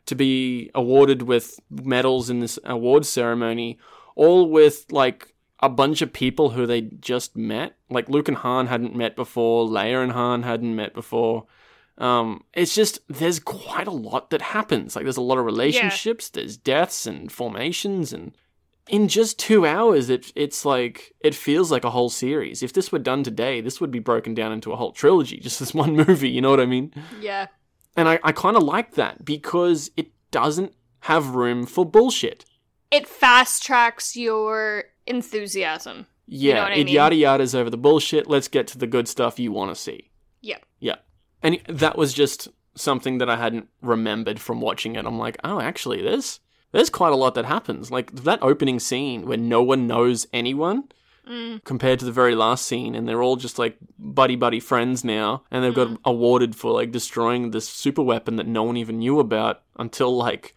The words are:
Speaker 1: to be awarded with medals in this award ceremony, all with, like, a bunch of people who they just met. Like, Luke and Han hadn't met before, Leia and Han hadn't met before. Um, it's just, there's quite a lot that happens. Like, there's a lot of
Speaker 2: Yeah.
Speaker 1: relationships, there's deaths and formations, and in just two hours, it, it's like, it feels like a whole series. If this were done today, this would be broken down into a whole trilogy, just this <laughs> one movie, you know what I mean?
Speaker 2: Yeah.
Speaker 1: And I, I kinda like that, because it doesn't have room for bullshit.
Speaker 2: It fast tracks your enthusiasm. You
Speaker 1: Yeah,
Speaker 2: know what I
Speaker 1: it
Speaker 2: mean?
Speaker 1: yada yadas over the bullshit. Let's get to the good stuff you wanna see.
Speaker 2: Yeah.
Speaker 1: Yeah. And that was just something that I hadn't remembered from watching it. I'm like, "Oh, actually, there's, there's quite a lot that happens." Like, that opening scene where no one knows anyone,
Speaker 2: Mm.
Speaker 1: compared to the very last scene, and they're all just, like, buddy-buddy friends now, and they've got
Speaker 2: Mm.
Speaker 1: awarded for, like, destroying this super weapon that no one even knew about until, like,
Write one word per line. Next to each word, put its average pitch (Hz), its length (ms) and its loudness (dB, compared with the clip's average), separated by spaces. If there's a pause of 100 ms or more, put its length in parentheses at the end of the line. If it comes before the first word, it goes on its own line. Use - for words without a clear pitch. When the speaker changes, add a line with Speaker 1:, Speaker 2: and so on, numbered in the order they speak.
Speaker 1:
to 143 100 -6
be 131 580 0
awarded 131 480 4
with 123 380 -2 (100)
medals 131 580 0
in 123 120 -2
this 117 240 -6
award 127 420 2
ceremony, 117 720 -2 (380)
all 170 340 6
with, 151 400 6
like, - 440 0 (280)
a 139 60 4
bunch 135 340 2
of 143 100 -4
people 131 380 0
who 120 160 -2
they 117 140 0
just - 560 -6
met. 113 400 -6 (120)
Like, 123 200 -4
Luke 147 200 0
and 135 100 -2
Han 127 280 -2
hadn't 120 300 -4
met 117 180 -4
before, 117 540 0
Leia 110 340 0
and 127 100 -2
Han 120 300 -2
hadn't 117 320 -4
met 107 200 -6
before. 113 520 -2 (540)
Um, 120 440 0 (100)
it's 170 200 0
just, 208 340 0
there's 160 300 -2
quite - 480 -10
a 202 60 -8
lot 123 380 -6
that 156 100 0
happens. - 560 -4
Like, - 80 -6
there's 131 140 -4
a - 40 -4
lot 127 160 2
of 127 60 0
Speaker 2:
Yeah. - 80 -2
Speaker 1:
relationships, 202 800 -2
there's - 260 -10
deaths 151 500 -2
and 98 240 -12
formations, 147 800 -6
and 82 200 -14 (560)
in 208 180 4
just 214 320 0
two 208 280 6
hours, 165 440 4
it, 127 240 -2
it's 147 300 -6
like, 123 560 -2
it 151 140 4
feels 160 360 2
like 127 140 2
a 120 60 0
whole 123 180 2
series. 131 540 -4
If 123 100 -6
this 185 180 0
were 165 80 -2
done 131 240 0
today, 120 380 -4
this 123 200 -8
would 160 100 -4
be 123 100 -6
broken 113 340 -2
down 110 160 -4
into 110 220 -8
a 110 40 -6
whole 117 160 -6
trilogy, 147 460 4
just - 220 -10
this 127 140 -10
<laughs> 160 100 0
one 156 100 2
movie, 151 360 4
you 123 100 -2
know 135 100 4
what 139 80 8
I 127 80 4
mean? 127 260 -2 (280)
Speaker 2:
Yeah. 196 280 -8 (480)
Speaker 1:
And 165 120 2
I, 165 160 4
I 156 80 4
kinda 208 280 2
like 175 340 -2
that, - 300 2
because 160 720 0
it 156 120 -4 (220)
doesn't 151 420 0 (280)
have 151 340 0
room 120 320 0
for 180 180 0
bullshit. 220 600 2 (460)
Speaker 2:
It 294 160 2
fast 247 560 4
tracks 240 540 0
your 220 680 -4 (220)
enthusiasm. 196 1000 -6 (200)
You 139 240 0
Speaker 1:
Yeah, 131 40 4
Speaker 2:
know 107 80 2
what 196 100 0
I 196 40 0
Speaker 1:
it - 100 2
Speaker 2:
mean? - 80 0
Speaker 1:
yada 151 220 6
yadas 135 380 4
over 120 160 0
the 117 80 -6
bullshit. 147 500 4
Let's 139 200 0
get 131 200 0
to - 100 -18
the 123 80 -4
good 117 220 0
stuff 117 300 -2
you 120 140 -4
wanna 95 220 -6
see. - 360 -14 (300)
Speaker 2:
Yeah. 214 180 -12 (200)
Speaker 1:
Yeah. - 180 -6 (460)
And 165 160 0 (100)
that 156 280 0
was 143 160 0
just 143 360 -2 (260)
something 131 440 -4
that 123 120 -2
I 113 60 0
hadn't 117 320 -6 (140)
remembered 110 580 -2
from 117 200 -8
watching 113 360 -6
it. 113 100 -8
I'm 113 120 -6
like, 113 240 -8
"Oh, 190 180 -6
actually, 120 420 -6
there's, 240 360 -4 (340)
there's - 180 4
quite 170 220 2
a 139 40 4
lot 131 180 2
that 117 120 -4
happens." 127 440 -6
Like, 127 240 -4
that 139 280 -2
opening 131 360 2
scene 123 480 -6
where 107 120 -4
no 117 240 2
one 127 240 2
knows 120 460 0
anyone, 151 520 -2 (440)
Speaker 2:
Mm. 233 360 -12
Speaker 1:
compared 127 360 0
to 131 40 -8
the 123 80 -6
very 123 220 4
last 113 320 2
scene, 117 280 -6
and 113 140 -6
they're 117 140 0
all 127 140 2
just, 123 220 -10
like, 117 180 -2 (220)
buddy-buddy 127 640 0
friends 123 440 -2
now, 107 460 -2
and 127 140 -2
they've 123 100 0
got 123 140 2
Speaker 2:
Mm. 113 160 -8
Speaker 1:
awarded 120 520 2
for, 113 160 -2
like, 113 180 0
destroying 120 640 -4
this 110 160 -6
super 143 340 -2
weapon 117 340 -2
that 107 120 -4
no 113 160 0
one 120 120 -2
even 113 220 -6
knew 127 220 0
about 113 420 -2 (160)
until, 123 380 -2
like, - 400 -4